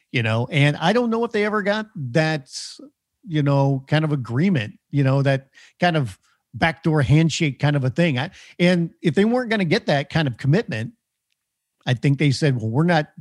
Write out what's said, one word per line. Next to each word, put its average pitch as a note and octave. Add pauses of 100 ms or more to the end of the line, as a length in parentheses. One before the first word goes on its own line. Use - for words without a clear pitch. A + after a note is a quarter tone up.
(120)
you A#2+
know? A2+
And D3
I E3+
don't A#3+
know A3+
if A#3
they G#3
ever G#3
got G#3+
that, D#3 (720)
you D#3
know, C#3
kind D#3
of D3
agreement, B2 (120)
you C#3
know, C3+
that C3+ (320)
kind F3
of A#2+ (340)
backdoor D#3
handshake D3+
kind C#3+
of B2+
a B2+
thing. D#3
I, D#3+ (280)
and F3
if E3
they G3
weren't A#3+
gonna G#3
get E3
that C#3+
kind D#3
of A2+
commitment, C3+ (920)
I B2+
think C#3+
they D3
said, C#3
"Well, A2
we're C3+
not, E3 (100)